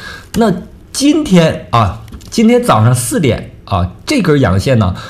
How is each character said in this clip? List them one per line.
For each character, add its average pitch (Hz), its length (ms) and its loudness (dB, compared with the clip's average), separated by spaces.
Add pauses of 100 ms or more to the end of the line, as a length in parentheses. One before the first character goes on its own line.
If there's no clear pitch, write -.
(340)
那 214 180 2 (400)
今 302 320 0
天 160 460 2
啊， 110 300 0 (300)
今 226 160 2
天 240 160 4
早 127 220 2
上 120 100 4
四 - 260 -2
点 117 300 -2 (140)
啊， 90 260 -2 (160)
这 302 140 0
根 156 200 2
阳 98 180 2
线 123 200 2
呢， 92 160 0 (160)